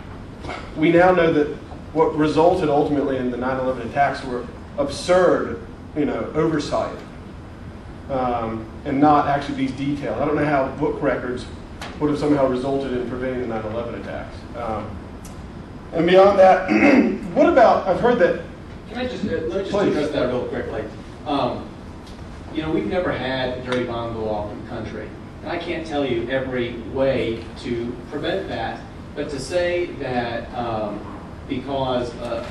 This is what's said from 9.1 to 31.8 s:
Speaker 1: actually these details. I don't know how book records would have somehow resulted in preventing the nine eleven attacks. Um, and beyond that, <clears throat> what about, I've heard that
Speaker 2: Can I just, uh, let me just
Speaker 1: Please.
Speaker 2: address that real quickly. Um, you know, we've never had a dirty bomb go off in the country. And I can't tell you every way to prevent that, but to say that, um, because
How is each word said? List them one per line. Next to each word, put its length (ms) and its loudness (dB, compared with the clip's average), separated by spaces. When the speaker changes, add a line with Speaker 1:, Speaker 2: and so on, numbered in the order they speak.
Speaker 1:
actually 260 0
these 180 -2
details. 480 -2
I 40 0
don't 100 2
know 100 2
how 220 2
book 240 0
records 460 -2
would 100 2
have 80 0
somehow 300 4
resulted 440 0
in 160 -2
preventing 340 -4
the 40 -4
nine 200 -4
eleven 340 -4
attacks. 360 -8
Um, 340 -6
and 160 2
beyond 320 10
that, 280 8
<clears throat> 680 6
what 140 6
about, 380 6
I've 140 2
heard 180 4
that 260 4
Speaker 2:
Can 100 -10
I 80 -2
just, 180 -6
uh, 40 -2
let 200 -2
me 100 -2
just 120 -4
Speaker 1:
Please. 240 2
Speaker 2:
address 160 0
that 160 0
real 200 -2
quickly. 360 -4
Um, 440 -2
you 100 -4
know, 100 -2
we've 140 0
never 260 0
had 460 -4
a 60 -10
dirty 200 -2
bomb 300 -4
go 140 -4
off 220 -4
in 140 -10
the 40 -12
country. 400 -8
And 100 -8
I 60 -4
can't 280 -6
tell 180 -2
you 240 -2
every 500 -2
way 520 0
to 360 -4
prevent 380 -4
that, 320 -4
but 160 -6
to 80 -6
say 480 0
that, 540 -4
um, 460 -4
because 680 -2